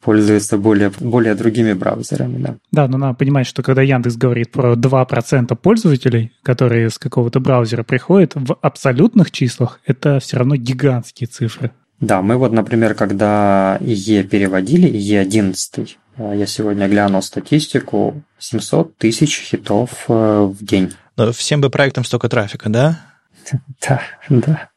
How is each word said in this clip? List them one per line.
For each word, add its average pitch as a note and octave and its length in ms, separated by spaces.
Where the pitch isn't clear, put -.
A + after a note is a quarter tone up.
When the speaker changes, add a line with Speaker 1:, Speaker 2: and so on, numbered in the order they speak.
Speaker 1:
пользуются G#2+ 520
более, G2+ 420
более A2+ 340
другими A2 380
браузерами, A2+ 680
да. B2+ 180
Speaker 2:
Да, C#3+ 160
но C3 80
надо C3+ 160
понимать, C3+ 340
что - 160
когда C3+ 180
Яндекс B2 360
говорит A#2+ 340
про B2 240
два C3 300
процента B2 500
пользователей, C3+ 760
которые A#2 460
с - 80
какого-то A#2+ 420
браузера A#2+ 440
приходят, F3 520
в C#3 260
абсолютных D#3 680
числах - 540
это C#3 340
все - 200
равно C3+ 180
гигантские B2+ 680
цифры. A#2+ 440
Speaker 1:
Да, G#2 200
мы G#2 140
вот, B2+ 160
например, A2+ 440
когда G2 840
ие G#2 460
переводили, G2 640
ие G#2 320
одиннадцатый, F#2+ 760
э, G#2 180
я G2+ 120
сегодня G2+ 420
глянул G2+ 320
статистику, A#2 1000
семьсот - 600
тысяч A2+ 420
хитов, G#2+ 500
э, G#2+ 420
в G2+ 140
день. F#2 260
Speaker 3:
Но A2+ 160
всем D3 300
бы C3+ 80
проектам C3 340
столько A#2+ 240
трафика, A2+ 400
да? C#3 320
Speaker 1:
<laughs> C3 120
Да, C3+ 140
да. C#3 480